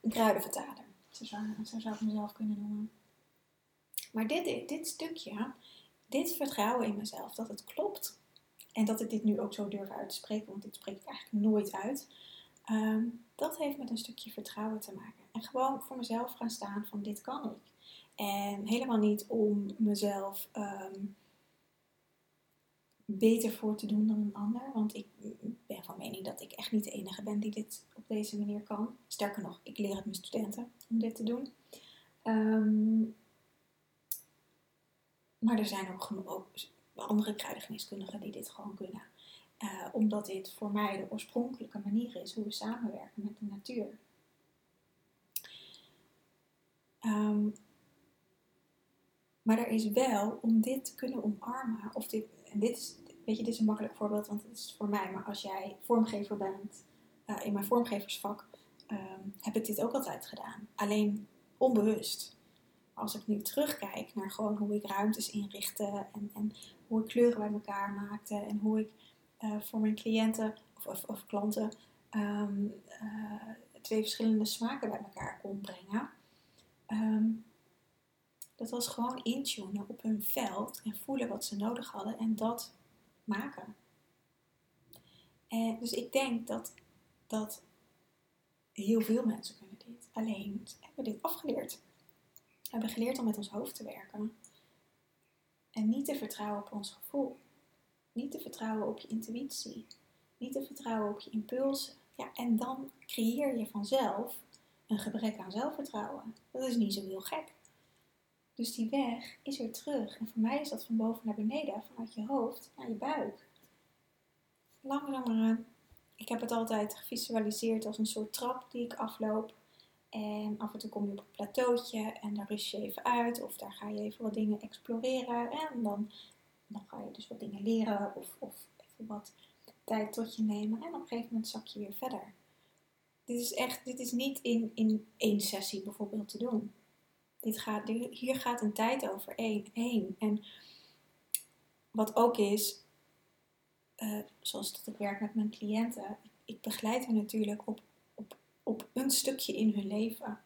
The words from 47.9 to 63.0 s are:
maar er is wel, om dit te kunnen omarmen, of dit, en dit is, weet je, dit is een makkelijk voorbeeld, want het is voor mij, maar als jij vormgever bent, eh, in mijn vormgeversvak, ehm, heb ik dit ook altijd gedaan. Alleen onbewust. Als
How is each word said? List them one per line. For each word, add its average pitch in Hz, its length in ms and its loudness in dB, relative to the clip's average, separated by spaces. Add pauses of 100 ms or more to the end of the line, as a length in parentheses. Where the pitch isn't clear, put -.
maar 220 140 8
er 240 100 2
is 220 220 2
wel, 226 520 4
om 226 180 8
dit 262 240 2
te - 100 -10
kunnen 262 300 -4
omarmen, 226 680 -2
of 214 140 -4
dit, 220 180 -2 (280)
en 214 60 0
dit 240 180 4
is, - 200 -8 (280)
weet 220 120 2
je, 220 80 -2
dit 233 80 2
is 233 80 0
een 220 60 8
makkelijk 214 300 4
voorbeeld, 208 300 2
want 208 160 -4
het - 140 -16
is - 220 -12
voor 208 100 0
mij, 196 240 2
maar 190 120 -4
als 202 180 -6
jij 190 380 -4
vormgever 214 560 4
bent, 196 480 -4 (400)
eh, - 220 -4
in 214 60 2
mijn 202 120 2
vormgeversvak, 208 840 2 (380)
ehm, 190 340 -8 (200)
heb 214 160 -2
ik 220 80 0
dit 208 160 -2
ook 240 120 2
altijd 269 340 -2
gedaan. - 480 -12
Alleen 208 540 4 (280)
onbewust. 220 800 4 (580)
Als 214 200 -4